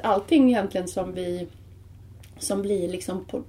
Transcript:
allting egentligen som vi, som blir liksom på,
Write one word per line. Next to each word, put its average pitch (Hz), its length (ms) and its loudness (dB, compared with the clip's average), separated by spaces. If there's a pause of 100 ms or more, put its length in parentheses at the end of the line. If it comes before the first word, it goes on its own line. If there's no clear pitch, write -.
allting 247 440 6
egentligen 196 380 0
som 185 260 -6
vi, 175 340 -6 (920)
som 196 220 -4
blir 196 280 -2
liksom 180 360 -8
på, - 240 -8